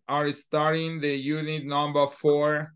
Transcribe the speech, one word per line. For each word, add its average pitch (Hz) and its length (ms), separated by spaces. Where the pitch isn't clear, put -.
are 147 240
starting 156 680
the 143 140
unit 151 500
number 143 420
four. 147 680